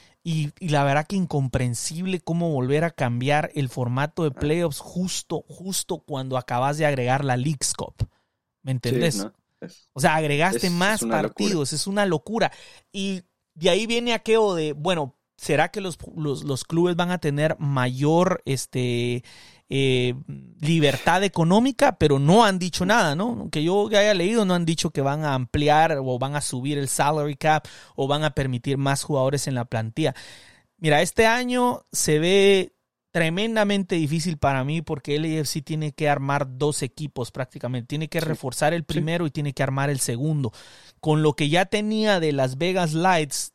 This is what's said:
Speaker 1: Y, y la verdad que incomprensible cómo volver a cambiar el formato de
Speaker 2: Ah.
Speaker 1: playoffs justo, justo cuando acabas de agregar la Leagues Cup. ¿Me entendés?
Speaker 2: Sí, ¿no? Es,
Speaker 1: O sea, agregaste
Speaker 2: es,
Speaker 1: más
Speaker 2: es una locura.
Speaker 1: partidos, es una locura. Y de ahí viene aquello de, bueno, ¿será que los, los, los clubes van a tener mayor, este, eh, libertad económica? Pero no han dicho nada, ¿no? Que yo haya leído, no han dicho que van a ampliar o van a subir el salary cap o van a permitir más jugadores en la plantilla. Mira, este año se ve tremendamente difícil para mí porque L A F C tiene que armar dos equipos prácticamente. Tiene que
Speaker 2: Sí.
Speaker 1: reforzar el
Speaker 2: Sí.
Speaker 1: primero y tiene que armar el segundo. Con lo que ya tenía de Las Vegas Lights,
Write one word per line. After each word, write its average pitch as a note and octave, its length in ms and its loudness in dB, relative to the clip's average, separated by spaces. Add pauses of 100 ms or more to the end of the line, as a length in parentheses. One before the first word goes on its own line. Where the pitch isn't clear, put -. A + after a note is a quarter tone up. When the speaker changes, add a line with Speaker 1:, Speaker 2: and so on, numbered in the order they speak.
(240)
Speaker 1:
Y, D#3 360 -2
y F3+ 100 -6
la D3 140 2
verdad C#3+ 240 2
que G3+ 80 -4
incomprensible D#3 1040 -2
cómo E3+ 320 -2
volver C#3 320 0
a E3 80 0
cambiar C3 640 0
el C3+ 140 -2
formato C3 520 -4
de D3+ 80 2
Speaker 2:
Ah. C3+ 100 -12
Speaker 1:
playoffs D#3 400 0
justo, - 720 -6
justo F3+ 480 -6
cuando C3 400 -6
acabas C3 400 -2
de D#3 80 0
agregar C3+ 400 0
la B2+ 120 0
Leagues C#3 360 -2
Cup. - 340 -6 (540)
¿Me C3 100 -6
entendés? B2 440 0
Speaker 2:
Sí, - 60 -4
¿no? - 120 -8 (280)
Es, - 320 -20
Speaker 1:
O C3+ 60 -12
sea, D#3 160 4
agregaste D#3+ 520 0
Speaker 2:
es, F3 60 0
Speaker 1:
más G3 240 2
Speaker 2:
es - 40 -4
una A3+ 220 0
locura. A3+ 100 -4
Speaker 1:
partidos, F3 400 0
es D3+ 140 -4
una G3+ 180 0
locura. F#3+ 460 0 (400)
Y G3 320 -6 (320)
de E3+ 160 2
ahí G#3+ 160 2
viene A#3+ 260 0
aquello A3 400 2
de, D#3 200 -2
bueno, D3+ 420 -2 (220)
¿será D#3+ 320 2
que G#3 120 -10
los, F#3 160 -8 (180)
los, C#3+ 280 -4
los C#3 220 -4
clubes F3 300 2
van F3 140 0
a F3+ 80 -2
tener D3+ 400 -2
mayor, C#3+ 880 0
este, B2 760 -2 (500)
eh, B2+ 420 2 (440)
libertad E3 640 2
económica? G#3 760 4
Pero C#3+ 220 4
no F3 240 8
han F#3+ 160 4
dicho F3+ 260 -2
nada, F#3 300 4
¿no? G#3+ 360 -4
Que D3+ 120 -2
yo G3+ 240 2
haya G#3 260 4
leído, G3+ 320 2
no F3+ 80 2
han F3 120 0
dicho E3 260 -2
que C#3+ 100 -4
van C#3+ 220 -2
a D3 100 0
ampliar D3 680 2
o B2+ 160 -2
van C#3 160 -4
a C#3+ 60 -4
subir C#3 360 -4
el C#3 120 -4
salary D3 480 0
cap D#3 280 2 (300)
o C3+ 120 -2
van D3 180 0
a D3 100 -2
permitir C3+ 420 -2
más C#3 260 0
jugadores C#3 440 -2
en C3 80 -4
la A#2+ 100 -4
plantilla. A#2 480 -2 (640)
Mira, D#3 240 4
este A3 240 2
año B3 680 0
se - 280 0
ve G3 540 4 (400)
tremendamente G3+ 840 0
difícil D#3+ 420 -2
para C3+ 260 0
mí D#3 180 -4
porque D3 340 -6
L D#3+ 120 -2 (100)
A D#3 40 -2
F C#3 40 -2
C D3+ 160 -6
tiene D#3 300 -6
que D3+ 160 -2
armar C#3 500 -2
dos C#3 240 -2
equipos C#3 500 -8
prácticamente. B2+ 560 -8
Tiene D3+ 200 -6
que D#3+ 140 -4
Speaker 2:
Sí. D#3 40 -2
Speaker 1:
reforzar D3+ 480 -2
el E3+ 80 -2
Speaker 2:
Sí. - 60 -8
Speaker 1:
primero E3 380 -2
y C#3+ 60 -4
tiene C#3+ 220 -4
que C#3+ 100 -2
armar C3+ 260 -2
el C3+ 100 -2
segundo. C3+ 540 -2 (480)
Con D#3 200 2
lo D3+ 120 4
que C#3+ 160 0
ya F3 160 2
tenía G#3+ 560 0
de D3+ 100 2
Las C3 260 0
Vegas F3 360 0
Lights, D#3+ 600 0